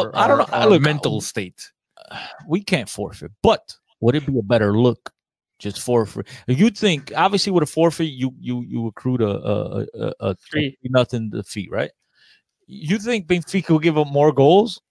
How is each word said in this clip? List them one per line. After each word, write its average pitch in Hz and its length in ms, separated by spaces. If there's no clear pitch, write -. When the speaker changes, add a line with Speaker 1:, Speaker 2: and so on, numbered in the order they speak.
Speaker 1:
our, - 100
Speaker 2:
I 226 120
don't 277 140
Speaker 1:
our, - 40
Speaker 2:
know. - 80
Speaker 1:
our 220 60
Speaker 2:
Look, 170 120
Speaker 1:
mental 139 340
Speaker 2:
uh, 107 40
Speaker 1:
state? - 520
Speaker 2:
we 185 160
can't 151 260
forfeit, - 440
but - 320
would 120 140
it 151 120
be 135 120
a 113 40
better 104 360
look 120 320
just - 220
for, 120 260
for, 107 180
you'd 175 300
think, 165 400
obviously, 196 360
with 175 100
a 147 40
forfeit, 160 440
you, 127 300
you, 123 220
you 117 240
accrued 123 360
a, 107 60
a, 104 260
a, 104 400
a, 110 260
a 117 140
Speaker 3:
Three. 147 460
Speaker 2:
three 131 100
nothing 123 400
defeat, 104 400
right? 123 200
You 156 320
think 214 280
Benfica 175 440
will 160 80
give 156 200
up 151 100
more 143 240
goals 170 480